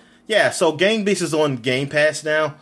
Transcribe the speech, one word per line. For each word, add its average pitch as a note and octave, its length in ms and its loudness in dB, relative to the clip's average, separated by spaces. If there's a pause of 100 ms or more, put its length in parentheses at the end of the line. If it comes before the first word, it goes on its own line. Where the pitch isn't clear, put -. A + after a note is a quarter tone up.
(280)
Yeah, E3 240 2
so D#3+ 220 2
Gang G#3 300 2
Beasts F#3 200 0
is D#3 100 -4
on D3+ 240 0
Game B2+ 300 -2
Pass D3+ 360 0
now, D#3 380 -2